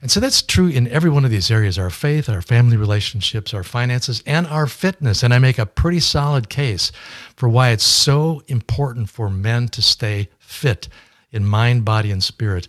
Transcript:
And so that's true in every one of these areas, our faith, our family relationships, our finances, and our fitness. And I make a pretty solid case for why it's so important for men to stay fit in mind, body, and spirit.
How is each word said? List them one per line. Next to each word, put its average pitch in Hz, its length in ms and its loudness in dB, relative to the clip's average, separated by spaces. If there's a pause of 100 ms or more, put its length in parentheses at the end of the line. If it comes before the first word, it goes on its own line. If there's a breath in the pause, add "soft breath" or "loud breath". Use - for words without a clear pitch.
And 135 80 -10
so 202 120 2
that's 262 200 0
true - 260 2
in 131 200 2
every 156 220 2
one 143 160 4
of 127 60 2
these 101 200 0
areas, 107 260 2
our 92 120 -2
faith, 147 400 -2
our 95 120 -2
family 120 360 4
relationships, 104 760 -2
our 98 100 -8
finances, 123 640 -4
and 160 220 -2
our 151 180 -2
fitness. 143 580 -2
And 123 100 4
I 123 60 6
make 127 200 4
a 113 60 0
pretty 170 340 0
solid 143 480 0
case 120 460 -4 (420 loud breath)
for 127 140 0
why 123 220 4
it's 110 120 0
so 151 640 2
important 120 600 -4
for 107 200 -6
men 110 400 -2
to - 120 -8
stay 104 480 -2 (100)
fit - 480 -4 (440 soft breath)
in 101 140 -2
mind, 113 380 2
body, 107 280 0
and 95 120 -2
spirit. 98 460 -4